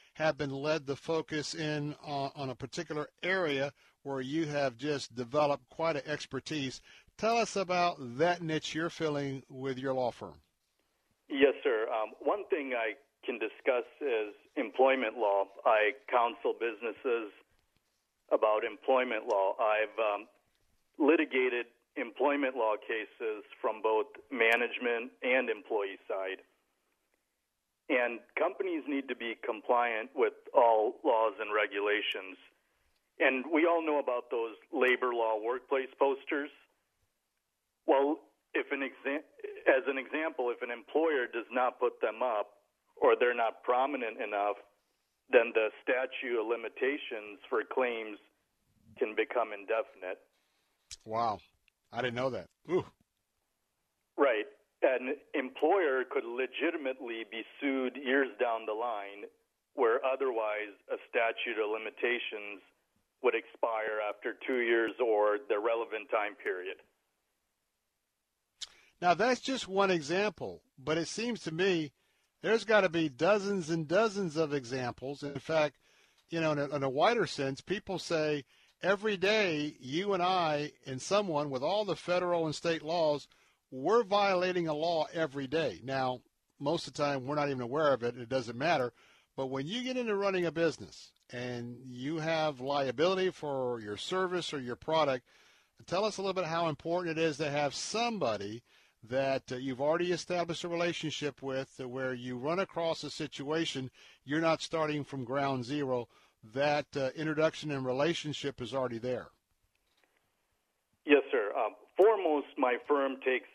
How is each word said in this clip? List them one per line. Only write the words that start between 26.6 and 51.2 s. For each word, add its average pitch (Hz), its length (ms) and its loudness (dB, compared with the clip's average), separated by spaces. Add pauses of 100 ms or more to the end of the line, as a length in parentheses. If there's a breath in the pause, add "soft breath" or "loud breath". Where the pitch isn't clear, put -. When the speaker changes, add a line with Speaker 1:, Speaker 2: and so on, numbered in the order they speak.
Speaker 2:
And 120 300 0 (180)
companies 175 520 -2
need 139 180 -4
to 123 80 -6
be 113 300 -8
compliant 117 720 0
with 110 160 2 (200)
all 117 520 6
laws 110 340 4
and 104 160 -4
regulations. 101 840 0 (800)
And 131 320 2
we 160 140 4
all 165 200 2
know 147 140 2
about 123 320 -4
those 113 240 -4 (160)
labor 123 420 2
law 110 240 2
workplace 127 580 -2
posters. 139 540 0 (1400)
Well, 143 320 4 (340)
if 143 200 -2
an 139 80 -4
exa-, 139 420 -6 (460)
as 131 180 6
an 135 100 -2
example, 135 540 -4
if 117 100 -4
an 120 120 -6
employer 131 600 0
does 117 200 -6
not 127 260 0
put 120 220 0
them 110 220 -2
up 113 360 -2 (380)
or 117 220 6
they're 123 160 4
not 113 300 -2
prominent 127 580 0
enough, 104 340 0 (720)
then 120 240 6
the 110 160 2 (140)
statute 127 560 -2
of 110 80 0
limitations 113 920 -4 (100)
for 110 140 0
claims 113 520 -4 (800)
can 110 200 -2
become 110 360 -2
indefinite. 101 680 -4 (840)
Speaker 1:
Wow. 110 360 -2 (500)